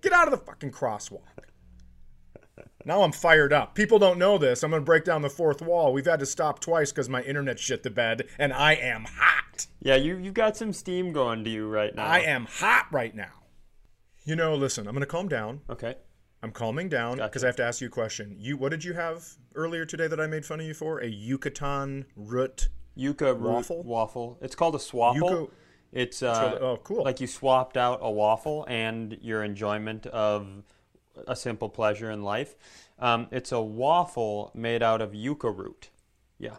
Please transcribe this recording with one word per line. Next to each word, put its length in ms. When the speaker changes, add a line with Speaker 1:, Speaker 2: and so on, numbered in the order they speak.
Speaker 1:
Get 100
out 140
of 60
the 120
fucking 280
crosswalk. 480
Now 180
I'm 100
fired 400
up. 240
People 240
don't 180
know 200
this. 260
I'm 80
gonna 100
break 220
down 180
the 80
fourth 320
wall. 300
We've 120
had 160
to 60
stop 340
twice 300
'cause 180
my 140
internet 380
shit 240
the 60
bed, 360
and 140
I 220
am 300
hot. 600
Speaker 2:
Yeah, 160
you, 200
you've 180
got 220
some 160
steam 400
going 320
to 60
you 180
right 260
now. 100
Speaker 1:
I 160
am 260
hot 440
right 240
now. 300
You 120
know, 200
listen, 320
I'm 60
gonna 120
calm 220
down. 320
Speaker 2:
Okay. 240
Speaker 1:
I'm 80
calming 380
down 300
Speaker 2:
Gotcha. 140
Speaker 1:
'cause 120
I 20
have 100
to 80
ask 160
you 60
a 40
question. 500
You, 160
what 140
did 120
you 120
have 300
earlier 320
today 220
that 120
I 60
made 180
fun 140
of 80
you 80
for? 240
A 80
Yucatan 1000
root 520
Speaker 2:
Yuca 340
root 100
Speaker 1:
waffle? 420
Speaker 2:
waffle. 580
It's 140
called 180
a 40
swapple. 420
Speaker 1:
Yuca- 300
Speaker 2:
It's, 280
Speaker 1:
it's 180
called 160
Speaker 2:
uh, 20
Speaker 1:
a, 40
oh, 60
cool. 260
Speaker 2:
like, 160
you 80
swapped 480
out 260
a 80
waffle 580
and 520
your 240
enjoyment 640
of 560
a 80
simple 320
pleasure 420
in 140
life. 320
Um, 320
it's 220
a 80
waffle 920
made 280
out 200
of 120
yucca 360
root. 400
Yeah. 200